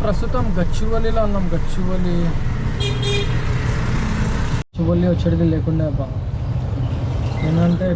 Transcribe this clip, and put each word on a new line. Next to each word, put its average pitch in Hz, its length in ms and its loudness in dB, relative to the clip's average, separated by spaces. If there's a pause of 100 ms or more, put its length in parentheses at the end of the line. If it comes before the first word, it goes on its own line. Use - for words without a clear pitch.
ప్రస్తుతం 226 400 0 (160)
గచ్చిబౌలిలో 214 680 2
ఉన్నాం. 196 260 2
గచ్చిబౌలి, 180 600 0 (2500)
గచ్చిబౌలి 175 520 0
వచ్చేది 170 420 2
లేకుండా 160 380 0
అబ్బా. - 160 -2 (1400)
ఏంటంటే 170 480 2